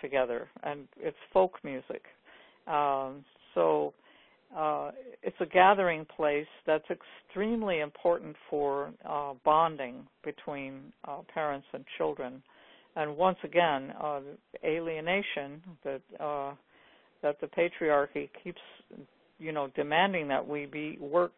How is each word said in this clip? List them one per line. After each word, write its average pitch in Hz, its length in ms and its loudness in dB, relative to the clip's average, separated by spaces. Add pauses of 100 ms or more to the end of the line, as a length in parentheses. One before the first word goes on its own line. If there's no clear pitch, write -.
together, 127 480 0 (140)
and 147 260 -8 (100)
it's 156 200 -6 (140)
folk 190 300 4
music. 135 420 -10 (640)
Um, 143 580 0 (300)
so, 151 380 4 (640)
uh, 151 360 -2 (300)
it's - 180 -6
a 180 60 0
gathering 185 600 6
place 151 420 0 (180)
that's 156 240 0
extremely 202 920 -4
important 151 560 0 (120)
for, 143 440 0 (120)
uh, 143 300 -4 (100)
bonding 151 640 2 (160)
between, 139 720 -10 (120)
uh, 147 240 -10
parents 147 440 -4
and 143 120 -12 (140)
children. 143 440 -4 (540)
And 151 200 -4
once 185 280 4
again, 151 560 2
uh, 147 200 -4 (440)
alienation 160 960 -2 (220)
that, 135 180 -6 (160)
uh, 143 360 -6 (680)
that 147 180 0
the 160 60 -4
patriarchy 147 840 0 (120)
keeps, 175 200 -14 (760)
you 160 140 -8
know, 143 160 -2
demanding 156 600 2
that 139 180 0
we 147 200 -6
be 151 320 -8
work, 165 380 2